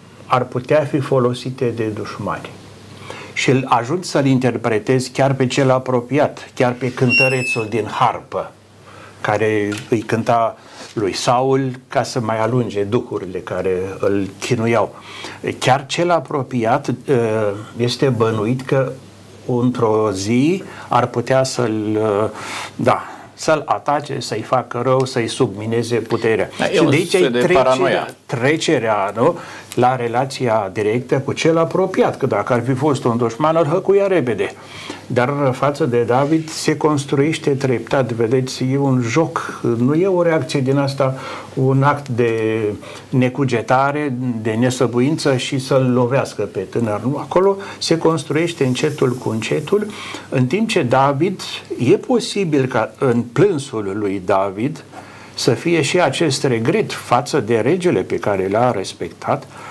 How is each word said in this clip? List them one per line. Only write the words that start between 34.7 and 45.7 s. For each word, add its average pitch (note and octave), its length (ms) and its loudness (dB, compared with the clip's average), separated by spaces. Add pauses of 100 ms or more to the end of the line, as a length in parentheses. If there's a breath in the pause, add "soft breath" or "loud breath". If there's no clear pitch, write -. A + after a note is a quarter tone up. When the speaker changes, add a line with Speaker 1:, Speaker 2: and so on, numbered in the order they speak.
Speaker 1:
Dar B2 260 2 (200)
față C#3+ 320 0
de A#2+ 180 2
David C#3+ 460 2
se - 280 -2
construiește D3+ 720 0
treptat, B2+ 600 0
vedeți, B2 520 0
e C3 140 0
un C3+ 240 2
joc, D3 580 -2 (180)
nu B2 160 2
e F3 140 2
o F3+ 140 2
reacție D#3 380 2
din C3+ 180 2
asta, C3+ 380 0 (380 loud breath)
un C3+ 300 2
act C#3 260 0
de A2+ 500 0 (500 loud breath)
necugetare, C3 1040 2 (280)
de A2 100 -2
nesăbuință B2+ 840 2
și C3+ 220 -4
să-l C3 340 2